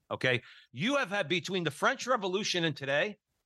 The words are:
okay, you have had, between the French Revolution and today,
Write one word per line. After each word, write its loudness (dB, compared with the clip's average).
okay, 2
you 0
have -2
had, -2
between 0
the 0
French 0
Revolution 0
and 0
today, 0